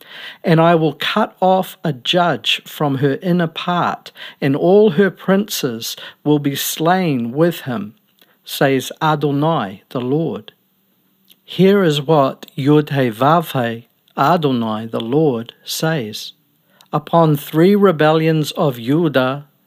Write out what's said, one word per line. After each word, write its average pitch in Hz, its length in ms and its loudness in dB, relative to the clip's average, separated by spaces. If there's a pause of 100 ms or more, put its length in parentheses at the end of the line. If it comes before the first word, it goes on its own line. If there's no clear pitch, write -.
(440)
And 165 160 4
I 170 160 6
will 160 160 0
cut - 480 -4
off 185 420 0
a 160 100 -2
judge 143 720 -2
from 139 340 -4
her 135 240 0
inner 175 260 0
part, 175 640 -6 (280)
and 139 140 0
all 196 360 6
her 180 200 2
princes 151 880 -4 (260)
will 151 160 2
be 143 160 -2
slain 156 800 -2
with 165 300 0
him, 110 340 -8 (480)
says 135 480 -2 (100)
Adonai, 147 840 -2
the 131 120 -8
Lord." 127 520 -4 (920)
Here 196 380 2
is 151 180 0
what 143 460 0 (100)
Yud 147 340 2
He 135 200 0
Vav 147 400 0 (100)
He, 117 280 -6 (280)
Adonai, 131 720 0
the 117 140 -6
Lord, 120 540 -2 (100)
says. 139 680 -6 (580)
Upon 156 440 2
three 165 380 2
rebellions 160 800 2
of 139 260 -2
Judah, 135 720 -2 (180)